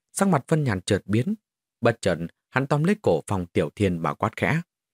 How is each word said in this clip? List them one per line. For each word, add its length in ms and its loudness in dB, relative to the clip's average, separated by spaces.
sắc 160 0
mặt 200 2
Vân 160 0
Nhàn 180 -2
chợt 240 0
biến. 300 0
Bất 200 2
chợt, 160 0
hắn 180 -2
tóm 160 0
lấy 180 2
cổ 260 2
Phong 180 -2
Tiểu 300 -2
Thiên 220 0
mà 160 -2
quát 220 -4
khẽ. 260 -2